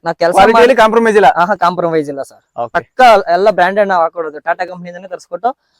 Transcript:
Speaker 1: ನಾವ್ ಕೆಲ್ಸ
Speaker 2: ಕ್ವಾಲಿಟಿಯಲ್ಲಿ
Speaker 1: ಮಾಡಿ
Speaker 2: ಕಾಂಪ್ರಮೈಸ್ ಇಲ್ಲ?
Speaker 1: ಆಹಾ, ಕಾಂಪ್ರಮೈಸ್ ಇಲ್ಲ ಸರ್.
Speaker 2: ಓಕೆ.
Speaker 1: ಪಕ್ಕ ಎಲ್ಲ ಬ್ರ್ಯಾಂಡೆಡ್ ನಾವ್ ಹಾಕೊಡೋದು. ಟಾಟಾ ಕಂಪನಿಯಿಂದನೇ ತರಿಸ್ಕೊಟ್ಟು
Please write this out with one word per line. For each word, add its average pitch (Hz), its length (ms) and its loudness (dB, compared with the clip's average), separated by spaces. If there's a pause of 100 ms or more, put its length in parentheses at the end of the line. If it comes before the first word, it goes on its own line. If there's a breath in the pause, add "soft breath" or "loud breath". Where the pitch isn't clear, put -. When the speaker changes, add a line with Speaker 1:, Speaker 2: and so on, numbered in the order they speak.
Speaker 1:
ನಾವ್ 165 100 -6
ಕೆಲ್ಸ 170 180 -2
Speaker 2:
ಕ್ವಾಲಿಟಿಯಲ್ಲಿ 226 360 4
Speaker 1:
ಮಾಡಿ 254 80 2
Speaker 2:
ಕಾಂಪ್ರಮೈಸ್ 220 400 2
ಇಲ್ಲ? 196 100 4
Speaker 1:
ಆಹಾ, 175 280 0
ಕಾಂಪ್ರಮೈಸ್ 160 540 -4
ಇಲ್ಲ 139 140 -12
ಸರ್. - 380 -18
Speaker 2:
ಓಕೆ. 117 120 -8
Speaker 1:
ಪಕ್ಕ - 280 -8 (320)
ಎಲ್ಲ 196 180 2
ಬ್ರ್ಯಾಂಡೆಡ್ 196 380 0
ನಾವ್ 180 140 0
ಹಾಕೊಡೋದು. 160 380 -8
ಟಾಟಾ 175 260 -6
ಕಂಪನಿಯಿಂದನೇ 175 420 -18
ತರಿಸ್ಕೊಟ್ಟು 180 500 -8 (220)